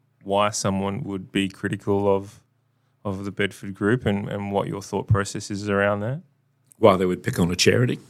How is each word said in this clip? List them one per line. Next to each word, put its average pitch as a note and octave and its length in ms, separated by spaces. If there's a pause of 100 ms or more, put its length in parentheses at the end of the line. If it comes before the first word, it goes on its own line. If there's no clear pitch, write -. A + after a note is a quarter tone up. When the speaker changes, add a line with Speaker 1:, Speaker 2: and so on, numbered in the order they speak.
(240)
Speaker 1:
why G2+ 280
someone G2 520
would F#2+ 280
be G2 180
critical G2+ 640
of, G2 280 (640)
of G2 220
the G2+ 60
Bedford G2+ 420
Group G#2+ 320
and, G2+ 240
and G2+ 220
what G2 160
your G2 140
thought - 260
process G2+ 420
is G#2 180
around G2+ 340
that? C3 200 (560)
Speaker 2:
Why G#2 180
they F#2 100
would F2+ 180
pick - 160
on E2+ 120
a F2+ 40
charity? A2 440 (100)